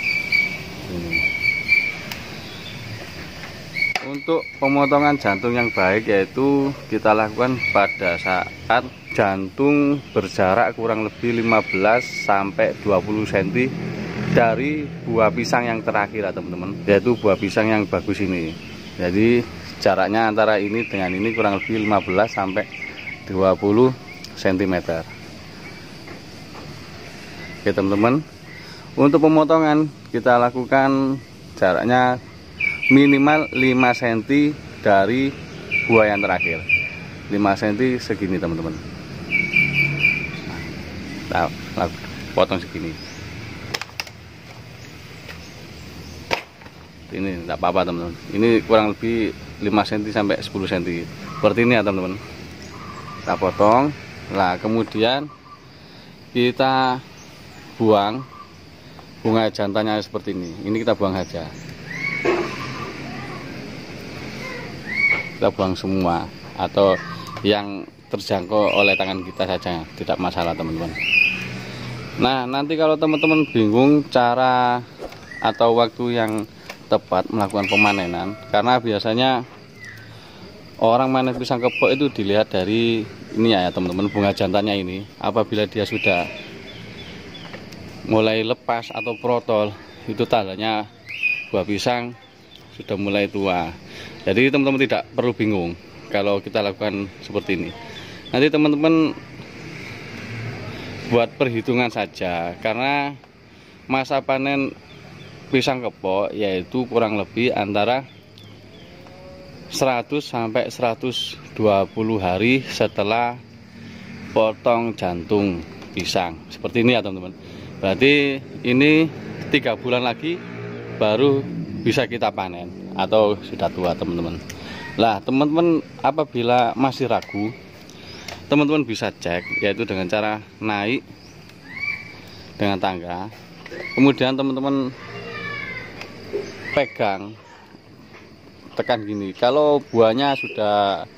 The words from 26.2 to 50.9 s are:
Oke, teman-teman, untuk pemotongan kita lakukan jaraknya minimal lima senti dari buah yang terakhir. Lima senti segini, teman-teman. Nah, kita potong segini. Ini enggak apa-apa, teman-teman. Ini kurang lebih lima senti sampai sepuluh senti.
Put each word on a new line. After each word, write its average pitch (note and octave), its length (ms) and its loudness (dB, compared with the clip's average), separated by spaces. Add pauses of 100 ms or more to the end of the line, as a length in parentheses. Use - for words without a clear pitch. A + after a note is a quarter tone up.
Oke, G2 120 0
teman-teman, G#2 480 4 (720)
untuk C#3+ 320 6
pemotongan D#3 640 6 (240)
kita A#2+ 240 6
lakukan C3+ 800 2 (400)
jaraknya B2 640 4 (720)
minimal C#3+ 560 6
lima B2+ 480 4
senti C3+ 560 2 (320)
dari A2 480 4 (560)
buah A2 240 6
yang G2+ 80 0
terakhir. F2+ 400 -2 (720)
Lima G2+ 240 4
senti B2 400 0
segini, F#2+ 400 -2
teman-teman. E2 400 -4 (2500)
Nah, E2+ 160 2
kita - 360 -4 (520)
potong F#2 240 2
segini. E2 320 -8 (4000)
Ini F#2 360 -6
enggak D2+ 80 -2
apa-apa, F2+ 320 2
teman-teman. E2+ 280 -6 (120)
Ini A2 400 4
kurang G#2+ 240 6
lebih A2+ 400 -2 (320)
lima G#2+ 160 4
senti G#2+ 320 -2
sampai G#2 320 2
sepuluh F#2+ 240 -4
senti. F2 320 -2 (400)